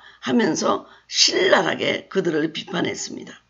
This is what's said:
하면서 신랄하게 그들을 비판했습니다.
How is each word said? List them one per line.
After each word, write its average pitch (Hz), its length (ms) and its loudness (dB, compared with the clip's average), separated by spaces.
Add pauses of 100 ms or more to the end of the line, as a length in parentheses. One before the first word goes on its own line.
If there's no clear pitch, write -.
(220)
하면서 - 680 0 (200)
신랄하게 240 1000 2
그들을 156 460 0
비판했습니다. - 800 -6 (160)